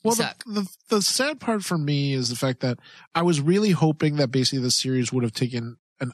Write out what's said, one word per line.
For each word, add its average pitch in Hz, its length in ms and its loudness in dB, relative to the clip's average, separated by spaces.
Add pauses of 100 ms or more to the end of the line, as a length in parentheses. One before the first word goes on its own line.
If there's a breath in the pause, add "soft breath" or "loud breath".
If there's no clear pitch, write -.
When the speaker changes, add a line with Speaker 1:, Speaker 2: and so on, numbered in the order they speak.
Speaker 1:
You 214 60 2
Speaker 2:
Well, 226 80 2
the, - 80 0
Speaker 1:
suck." - 220 -10
Speaker 2:
the, 202 220 -4 (200)
the 208 140 2
sad 277 360 0
part 220 260 -2
for 175 140 -2
me 143 360 0
is 123 160 -2
the 120 60 -6
fact 131 260 -2
that 123 180 -2 (340 loud breath)
I 170 80 2
was 170 180 2
really 196 300 2
hoping 156 460 2
that 135 160 0
basically 135 260 0
the 123 140 0
series 131 400 0
would 127 100 0
have 113 100 -2
taken 120 440 -4 (240)
an 127 140 -4